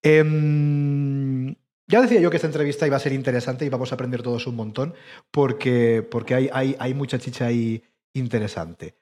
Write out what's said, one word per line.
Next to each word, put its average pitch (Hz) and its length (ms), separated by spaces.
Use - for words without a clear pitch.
Em, 143 1500
ya 226 140
decía 233 200
yo 170 80
que 160 80
esta 160 100
entrevista 147 400
iba 139 100
a - 20
ser 135 140
interesante 127 520
y 139 40
vamos 127 220
a 135 40
aprender 123 260
todos 120 260
un 120 80
montón 117 380
porque, 120 800
porque 120 260
hay, 131 180
hay, 135 260
hay 131 140
mucha 135 260
chicha 123 280
ahí 113 360
interesante. 101 880